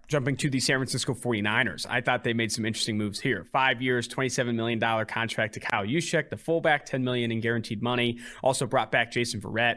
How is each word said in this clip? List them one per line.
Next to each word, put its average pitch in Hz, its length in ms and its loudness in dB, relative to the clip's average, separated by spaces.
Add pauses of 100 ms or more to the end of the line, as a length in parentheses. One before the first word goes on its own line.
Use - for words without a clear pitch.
jumping 139 300 0
to 151 120 0
the 131 100 0
San 131 200 2
Francisco 131 340 -2
forty-niners. 107 760 0
I 123 140 0
thought 123 220 2
they 120 100 2
made 113 180 0
some 113 140 -2
interesting 113 320 -2
moves 104 220 -2
here. 110 320 -2
Five 131 320 2
years, 123 240 2
twenty-seven 123 480 0
million 113 240 0
dollar 113 260 2
contract 113 480 -2
to - 60 -10
Kyle 107 260 0
Juszczyk, 156 460 0
the 107 60 -6
fullback, 160 500 0
ten 131 160 -2
million 123 280 0
in 113 80 -2
guaranteed 113 440 -2
money. 120 340 0 (240)
Also 131 240 2
brought 120 260 0
back 120 200 2
Jason 117 280 -2
Verrett, 110 380 2